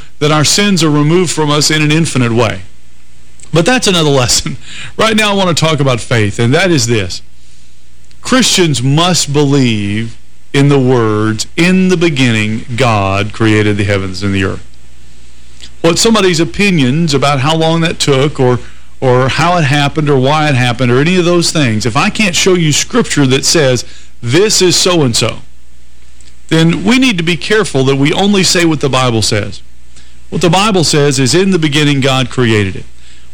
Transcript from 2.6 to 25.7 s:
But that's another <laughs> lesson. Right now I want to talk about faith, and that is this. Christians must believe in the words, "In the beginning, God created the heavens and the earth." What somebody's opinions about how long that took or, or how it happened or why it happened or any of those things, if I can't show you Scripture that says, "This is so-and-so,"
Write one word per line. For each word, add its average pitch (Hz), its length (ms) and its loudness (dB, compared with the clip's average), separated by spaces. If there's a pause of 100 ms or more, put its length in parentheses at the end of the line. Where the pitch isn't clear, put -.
But 165 140 2
that's 254 220 2
another 165 220 2
<laughs> 139 120 4
lesson. - 360 -2 (380)
Right 214 200 2
now 214 160 2
I 202 40 0
want 180 220 0
to 156 80 2
talk 160 140 2
about 131 200 2
faith, 107 400 0
and 120 140 2
that 180 160 2
is 143 180 2
this. 104 340 -2 (1000)
Christians 175 640 0
must 156 500 0
believe 117 840 0 (360)
in 143 160 4
the 143 100 4
words, 107 640 0 (120)
"In 185 320 2
the 185 80 2
beginning, 120 680 0 (120)
God 104 560 0
created 107 440 2
the 104 60 -2
heavens 98 400 -2
and 98 100 -2
the 95 120 -2
earth." 95 200 -6 (1160)
What 170 180 2
somebody's 196 400 2
opinions 165 760 0
about 139 280 2
how 156 140 0
long 160 260 2
that 165 180 -2
took 143 400 0
or, 123 200 2 (420)
or 127 260 2
how 170 300 0
it 156 80 2
happened 147 440 0
or 143 80 4
why 151 300 2
it 143 80 2
happened 123 340 0
or 123 100 4
any 175 180 2
of 170 80 2
those 175 260 2
things, 117 340 0
if 117 120 -2
I 185 120 2
can't 175 260 0
show 190 180 2
you 165 180 2
Scripture 147 560 0
that 135 180 0
says, 131 400 2 (360)
"This 170 400 2
is 180 140 2
so-and-so," 123 640 0 (1080)